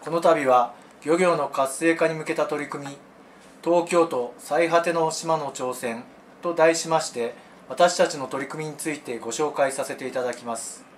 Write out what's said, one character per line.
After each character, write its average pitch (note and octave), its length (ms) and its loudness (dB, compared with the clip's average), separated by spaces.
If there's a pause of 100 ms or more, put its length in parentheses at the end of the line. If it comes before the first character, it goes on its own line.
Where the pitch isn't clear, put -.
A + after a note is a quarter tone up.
こ - 100 -10
の E3 120 0
度 D#3+ 240 4
は、 B2 260 4 (320)
漁 D#3+ 140 2
業 F3+ 180 4
の C#3+ 120 -2
活 C3+ 280 -2
性 E3 180 2
化 E3 140 2
に D#3+ 60 -2
向 D#3 100 -8
け D#3+ 100 -4
た E3 120 0
取 D3 180 -4
り C#3+ 60 -12
組 C#3+ 160 -10
み、 C#3 100 -14 (680)
東 E3+ 240 2
京 E3+ 200 4
都 B2 320 -4
最 E3 320 0
果 E3+ 100 4
て E3+ 140 -2
の E3 160 2
島 D#3+ 260 -2
の C#3 160 -4
挑 B2+ 220 -6
戦 B2 300 -8 (360)
と F3 140 -4
題 E3 220 6
し E3 120 -6
ま D#3+ 100 2
し D#3 120 -4
て、 A#2+ 240 -6 (340)
私 F3 300 4
た F3 100 4
ち - 60 -6
の C3+ 120 -6
取 C#3 180 -6
り C3+ 60 -12
組 D#3 140 -8
み D#3 60 -8
に D3 80 -12
つ D#3+ 120 -6
い D3 80 -6
て A#2+ 200 -10
ご A2+ 120 -8
紹 D3 220 -2
介 C#3 180 2
さ - 140 -4
せ C#3 100 -8
て B2+ 140 -8
い B2 40 -10
た B2+ 100 -2
だ B2 100 -2
き A#2+ 140 -12
ま A#2 100 -6
す。 - 300 -14 (100)